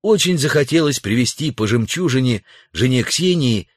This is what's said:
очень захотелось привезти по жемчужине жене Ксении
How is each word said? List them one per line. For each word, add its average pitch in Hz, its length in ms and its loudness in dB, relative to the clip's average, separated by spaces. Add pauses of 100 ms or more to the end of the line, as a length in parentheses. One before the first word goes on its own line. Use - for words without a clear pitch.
очень 185 360 2
захотелось 147 640 0
привезти 120 520 -2
по 107 140 -4
жемчужине 123 800 0 (280)
жене 127 320 0
Ксении 151 720 0